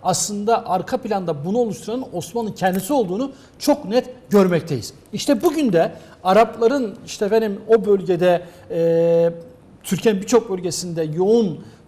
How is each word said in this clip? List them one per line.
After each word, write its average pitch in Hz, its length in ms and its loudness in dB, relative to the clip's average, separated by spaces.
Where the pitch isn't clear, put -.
aslında 208 680 -2
arka 180 280 -2
planda 175 480 -6
bunu 196 120 -2
oluşturan 240 480 -4
Osmanlı 214 400 -6
kendisi 185 380 -2
olduğunu 240 380 -2
çok 294 260 0
net 233 240 -2
görmekteyiz. 175 640 2
İşte 220 280 0
bugün 302 320 2
de 170 220 2
Arapların 226 720 2
işte - 200 -6
efendim 208 420 0
o 220 180 4
bölgede, 180 560 2
e, 165 640 2
Türkiye'nin 196 380 0
birçok 220 280 2
bölgesinde 175 540 -6
yoğun 180 560 0